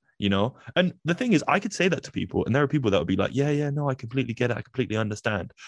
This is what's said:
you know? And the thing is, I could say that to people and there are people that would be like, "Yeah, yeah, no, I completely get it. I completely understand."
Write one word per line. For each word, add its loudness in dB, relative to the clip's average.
you 0
know? 2
And 2
the 2
thing 0
is, 6
I 4
could -6
say 0
that -2
to -14
people -2
and 0
there 4
are 2
people 0
that 4
would -2
be 2
like, 0
"Yeah, 0
yeah, 0
no, -2
I -2
completely -4
get 0
it. -4
I -8
completely -4
understand." -2